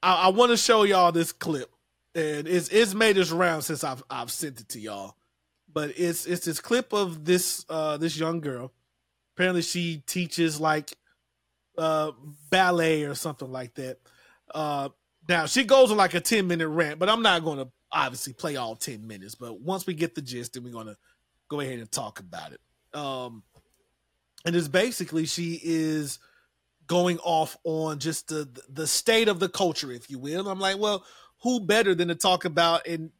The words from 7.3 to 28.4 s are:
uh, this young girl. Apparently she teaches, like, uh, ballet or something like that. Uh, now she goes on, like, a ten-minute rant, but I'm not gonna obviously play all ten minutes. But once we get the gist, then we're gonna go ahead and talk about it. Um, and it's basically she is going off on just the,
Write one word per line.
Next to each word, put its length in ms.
uh, 280
this 200
young 240
girl. 320
Apparently 260
she 360
teaches, 520
like, 340
uh, 340
ballet 540
or 120
something 360
like 240
that. 240
Uh, 360
now 160
she 180
goes 280
on, 60
like, 180
a 40
ten-minute 480
rant, 320
but 100
I'm 120
not 240
gonna 220
obviously 420
play 220
all 200
ten 320
minutes. 280
But 260
once 240
we 80
get 220
the 60
gist, 320
then 100
we're 100
gonna 240
go 100
ahead 200
and 120
talk 280
about 340
it. 60
Um, 460
and 100
it's 140
basically 560
she 360
is 560
going 320
off 460
on 340
just 300
the, 200